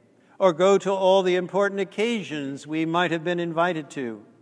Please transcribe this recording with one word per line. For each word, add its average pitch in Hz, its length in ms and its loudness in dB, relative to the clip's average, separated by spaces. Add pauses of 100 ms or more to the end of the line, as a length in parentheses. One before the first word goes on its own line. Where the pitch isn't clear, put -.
(400)
or 185 140 4
go 190 240 6
to 190 140 -2
all 190 320 4
the 180 120 2
important 196 460 -2
occasions 156 840 -6
we 156 200 -4
might 165 260 0
have 165 120 -4
been 175 160 -2
invited 165 520 -2
to. 113 320 -8 (180)